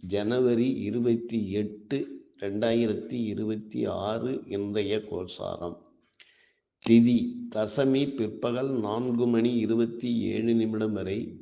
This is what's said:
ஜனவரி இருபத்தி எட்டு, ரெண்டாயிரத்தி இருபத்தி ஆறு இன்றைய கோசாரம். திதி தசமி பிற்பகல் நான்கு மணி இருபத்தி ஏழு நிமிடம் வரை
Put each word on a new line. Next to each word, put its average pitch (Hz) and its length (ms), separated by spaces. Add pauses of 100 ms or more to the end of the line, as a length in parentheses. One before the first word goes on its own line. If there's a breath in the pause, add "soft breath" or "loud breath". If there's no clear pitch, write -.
ஜனவரி 117 640 (120)
இருபத்தி 117 580 (120)
எட்டு, 104 460 (440)
ரெண்டாயிரத்தி 110 840
இருபத்தி 107 560 (200)
ஆறு 113 300 (180)
இன்றைய 101 440 (120)
கோசாரம். 90 720 (1080 soft breath)
திதி 117 320 (320)
தசமி 135 540 (120)
பிற்பகல் 123 560 (100)
நான்கு 120 460
மணி 117 320
இருபத்தி 113 520 (140)
ஏழு 107 300
நிமிடம் 110 380
வரை 95 260 (240)